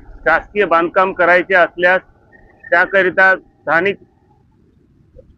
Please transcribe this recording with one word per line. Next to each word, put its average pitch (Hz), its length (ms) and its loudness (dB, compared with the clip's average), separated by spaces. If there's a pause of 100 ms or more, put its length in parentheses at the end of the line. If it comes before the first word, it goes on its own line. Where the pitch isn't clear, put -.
(240)
शासकीय 202 400 -2
बांधकाम 170 480 0
करायचे 175 420 0
असल्यास 180 460 0 (680)
त्याकरिता 185 680 0
स्थानिक 170 600 -6 (1400)